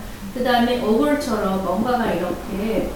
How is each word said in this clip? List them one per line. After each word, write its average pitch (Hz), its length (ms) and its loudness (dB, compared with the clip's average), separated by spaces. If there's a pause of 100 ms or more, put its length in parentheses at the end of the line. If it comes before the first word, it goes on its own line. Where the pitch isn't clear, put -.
(340)
그다음에 247 480 2
over처럼 220 840 2
뭔가가 226 480 0
이렇게 185 840 -2